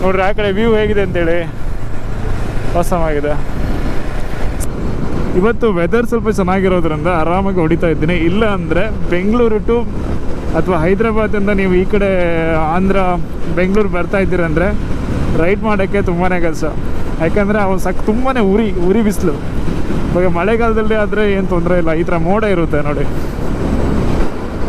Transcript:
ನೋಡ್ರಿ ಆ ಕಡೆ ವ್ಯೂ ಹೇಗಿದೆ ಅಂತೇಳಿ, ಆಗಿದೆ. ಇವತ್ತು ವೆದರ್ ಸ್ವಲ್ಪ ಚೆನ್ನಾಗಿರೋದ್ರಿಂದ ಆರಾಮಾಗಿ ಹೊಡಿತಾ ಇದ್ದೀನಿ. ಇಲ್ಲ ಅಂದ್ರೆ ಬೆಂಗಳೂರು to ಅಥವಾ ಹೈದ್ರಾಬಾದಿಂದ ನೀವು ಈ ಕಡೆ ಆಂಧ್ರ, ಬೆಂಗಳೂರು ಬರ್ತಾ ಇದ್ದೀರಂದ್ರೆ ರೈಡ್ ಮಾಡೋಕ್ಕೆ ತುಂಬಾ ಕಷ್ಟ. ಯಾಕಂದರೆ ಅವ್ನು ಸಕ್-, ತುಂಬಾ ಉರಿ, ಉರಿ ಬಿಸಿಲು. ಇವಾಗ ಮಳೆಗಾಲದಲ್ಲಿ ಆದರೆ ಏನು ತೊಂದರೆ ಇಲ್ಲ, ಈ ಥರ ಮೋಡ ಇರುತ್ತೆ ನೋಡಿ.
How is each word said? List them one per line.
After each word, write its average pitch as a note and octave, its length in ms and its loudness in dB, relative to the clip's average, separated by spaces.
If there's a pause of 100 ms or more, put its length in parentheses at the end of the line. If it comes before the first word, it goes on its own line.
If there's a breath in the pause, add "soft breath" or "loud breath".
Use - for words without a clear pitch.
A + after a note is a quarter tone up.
ನೋಡ್ರಿ F#3+ 180 2
ಆ F#3+ 100 2
ಕಡೆ G#3 200 0
ವ್ಯೂ A3 240 2
ಹೇಗಿದೆ G#3 260 2
ಅಂತೇಳಿ, F3 420 0 (1500)
ಆಗಿದೆ. D3+ 380 0 (2000)
ಇವತ್ತು G#3+ 360 2
ವೆದರ್ F3 340 0
ಸ್ವಲ್ಪ A3 220 0
ಚೆನ್ನಾಗಿರೋದ್ರಿಂದ F3+ 760 0
ಆರಾಮಾಗಿ F3+ 520 0
ಹೊಡಿತಾ E3 280 0
ಇದ್ದೀನಿ. D#3+ 260 0
ಇಲ್ಲ F3+ 400 2
ಅಂದ್ರೆ F#3 560 -2
ಬೆಂಗಳೂರು G#3+ 460 2
to A#3 280 0 (760)
ಅಥವಾ D#3+ 240 0
ಹೈದ್ರಾಬಾದಿಂದ G3+ 680 0
ನೀವು G3 240 2
ಈ F3+ 120 2
ಕಡೆ F3+ 560 0 (140)
ಆಂಧ್ರ, F3+ 420 0 (580)
ಬೆಂಗಳೂರು F#3+ 340 2
ಬರ್ತಾ F3 280 -2
ಇದ್ದೀರಂದ್ರೆ F3 800 0 (400)
ರೈಡ್ G3 260 2
ಮಾಡೋಕ್ಕೆ G3+ 380 0
ತುಂಬಾ F3+ 280 0
ಕಷ್ಟ. F3+ 340 0 (580)
ಯಾಕಂದರೆ G3+ 400 0
ಅವ್ನು F#3+ 180 0
ಸಕ್-, F#3+ 260 0
ತುಂಬಾ B3 360 0
ಉರಿ, G#3 300 2
ಉರಿ F3+ 300 2
ಬಿಸಿಲು. G3 300 0
ಇವಾಗ - 960 0
ಮಳೆಗಾಲದಲ್ಲಿ A3 680 0
ಆದರೆ G#3 380 0
ಏನು F#3+ 140 -2
ತೊಂದರೆ F3 300 0
ಇಲ್ಲ, D#3+ 160 0
ಈ E3 100 0
ಥರ F3 140 -2
ಮೋಡ F#3 260 0
ಇರುತ್ತೆ E3 380 0
ನೋಡಿ. C#3+ 240 -2 (1600)